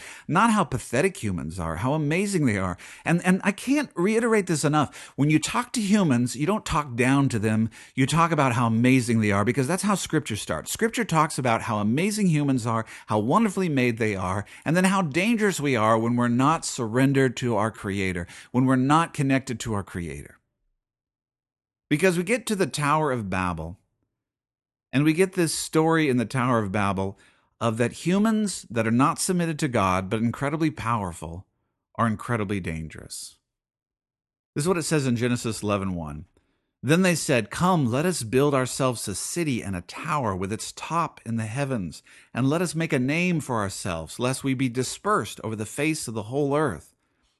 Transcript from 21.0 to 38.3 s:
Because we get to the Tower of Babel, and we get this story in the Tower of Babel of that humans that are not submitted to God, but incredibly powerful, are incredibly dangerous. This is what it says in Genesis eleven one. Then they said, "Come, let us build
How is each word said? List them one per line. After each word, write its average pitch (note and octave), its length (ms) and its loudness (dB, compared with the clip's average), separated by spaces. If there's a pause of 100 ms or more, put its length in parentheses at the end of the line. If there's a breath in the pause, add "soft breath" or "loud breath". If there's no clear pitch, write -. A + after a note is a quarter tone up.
Because E3 280 4
we F3+ 60 0
get A3 220 0
to A3 100 0
the F#3 120 0
Tower D3 440 0
of A2+ 180 -2
Babel, F2+ 500 -4 (1120)
and C#3 100 4
we D#3 80 6
get F#3 220 2
this E3+ 200 2
story D#3+ 540 2
in B2+ 80 2
the A#2+ 80 2
Tower B2 360 2
of G2+ 120 -2
Babel G2 480 0 (400 soft breath)
of A2+ 200 0
that A#2+ 260 -2
humans G#3 640 0
that A2+ 180 0
are A2+ 40 2
not C#3 280 4
submitted E3+ 400 0
to D#3+ 80 0
God, F#2+ 420 2
but A2 120 -2
incredibly C#3+ 500 -2
powerful, F#2+ 760 -4 (500)
are A2+ 120 2
incredibly G#2+ 540 -2
dangerous. - 720 -10 (1160)
This C#3+ 100 -2
is D#3+ 60 0
what F#3+ 80 2
it D#3 60 -2
says D3 220 0
in A#2+ 120 2
Genesis A#2+ 440 -2
eleven G2 340 -2
one. D2+ 320 -10 (540)
Then D#3 200 2
they F3+ 140 4
said, A#2+ 360 0
"Come, E3+ 360 2
let C3 180 0
us E3+ 180 -2
build C3 300 2